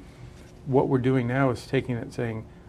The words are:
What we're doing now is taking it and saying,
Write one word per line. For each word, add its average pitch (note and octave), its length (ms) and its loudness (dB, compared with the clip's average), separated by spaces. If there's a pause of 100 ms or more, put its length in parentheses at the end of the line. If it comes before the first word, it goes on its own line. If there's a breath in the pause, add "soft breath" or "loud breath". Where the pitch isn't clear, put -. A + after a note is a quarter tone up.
(680 loud breath)
What C#3 220 4
we're C#3 100 4
doing B2+ 280 2
now C3 240 2
is - 160 -4
taking B2+ 300 -2
it A2+ 60 -4
and - 100 -12
saying, A2+ 320 -4 (240 loud breath)